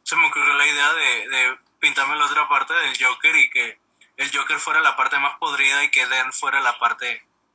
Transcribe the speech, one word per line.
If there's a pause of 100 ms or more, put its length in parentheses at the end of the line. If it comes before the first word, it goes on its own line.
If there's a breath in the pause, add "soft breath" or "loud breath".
se
me
ocurrió
la
idea
de,
de (220)
pintarme
la
otra
parte
del
Joker
y
que (360 soft breath)
el
Joker
fuera
la
parte
más
podrida
y
que
Dent
fuera
la
parte (280)